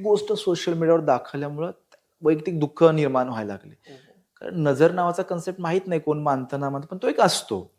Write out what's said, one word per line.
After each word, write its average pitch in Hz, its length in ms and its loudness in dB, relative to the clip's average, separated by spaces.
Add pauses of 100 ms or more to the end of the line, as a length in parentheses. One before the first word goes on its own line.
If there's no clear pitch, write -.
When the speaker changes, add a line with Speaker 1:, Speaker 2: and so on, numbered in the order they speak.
Speaker 1:
गोष्ट 208 280 2
सोशल 180 400 -2
मीडियावर 165 280 2
दाखवल्यामुळं 147 680 -2 (520)
वैयक्तिक 160 380 0
दुःख 147 240 2
निर्माण 139 440 4
व्हायला 107 240 -6
लागले. 101 220 -14 (140)
Speaker 2:
हो, 139 60 -20
हो. - 260 -20 (160)
Speaker 1:
कारण - 180 -12
नजर 156 380 4
नावाचा 175 300 -2
कन्सेप्ट 180 380 -8
माहीत 175 260 -2
नाही, 170 140 -2
कोण 151 220 -2
मानतं 139 380 -2
ना 139 100 -4
मानतं, 139 160 -8
पण 185 160 -12
तो 247 60 -2
एक 285 120 0
असतो, - 580 0